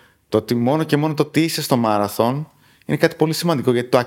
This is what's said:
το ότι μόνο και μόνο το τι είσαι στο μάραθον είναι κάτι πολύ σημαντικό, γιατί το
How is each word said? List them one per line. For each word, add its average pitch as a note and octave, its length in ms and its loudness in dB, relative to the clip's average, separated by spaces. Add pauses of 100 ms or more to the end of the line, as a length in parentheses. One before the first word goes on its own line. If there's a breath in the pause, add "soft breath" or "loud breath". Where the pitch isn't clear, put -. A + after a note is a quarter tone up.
(300 loud breath)
το G#2+ 80 0
ότι A#2 180 -2
μόνο C3 280 0
και D3 140 -2
μόνο D#3 160 0
το D3 120 0
τι D3+ 180 0
είσαι D#3+ 180 -4
στο C#3+ 160 0
μάραθον A2+ 720 0 (360 soft breath)
είναι D3 120 -2
κάτι D#3+ 180 2
πολύ D#3+ 180 0
σημαντικό, C#3 400 0
γιατί A#2+ 160 -2
το C3 180 4